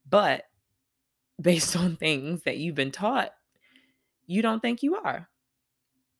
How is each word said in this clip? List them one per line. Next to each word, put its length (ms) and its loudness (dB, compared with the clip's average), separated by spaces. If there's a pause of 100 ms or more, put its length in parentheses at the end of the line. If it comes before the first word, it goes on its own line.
But 360 2 (460)
<laughs> 500 -20
based 340 2
on 200 0
things 480 -2
that 140 -2
you've 180 -4
been 160 0
taught, 400 -2 (960)
you 140 0
don't 200 0
think 220 -2
you 120 0
are. 320 -6 (920)